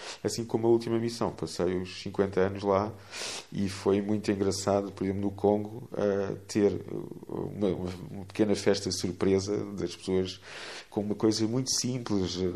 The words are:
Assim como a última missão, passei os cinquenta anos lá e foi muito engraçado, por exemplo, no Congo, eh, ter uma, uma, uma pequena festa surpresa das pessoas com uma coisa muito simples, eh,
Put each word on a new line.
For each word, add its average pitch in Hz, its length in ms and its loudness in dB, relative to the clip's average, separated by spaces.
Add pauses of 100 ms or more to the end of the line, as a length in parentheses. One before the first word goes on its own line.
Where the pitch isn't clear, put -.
(240)
Assim 113 200 -2
como 113 220 0
a 117 40 8
última 117 280 4
missão, 117 320 0
passei 90 460 -2
os 92 260 -6
cinquenta 98 380 0
anos 98 240 0
lá 101 260 4 (600)
e 98 160 0
foi 101 340 2
muito 104 300 0
engraçado, 98 580 2
por - 140 -4
exemplo, 98 180 0
no 101 80 0
Congo, 104 680 0
eh, 101 380 0 (140)
ter 101 240 4 (560)
uma, 101 400 -2
uma, 90 220 -2 (200)
uma 98 140 -10
pequena 104 320 2
festa 98 340 2
surpresa 95 680 2 (180)
das 87 200 -4
pessoas 92 460 -2 (500)
com 110 100 -2
uma 104 140 -2
coisa 110 320 2
muito 127 240 -2
simples, 104 720 0
eh, 92 160 2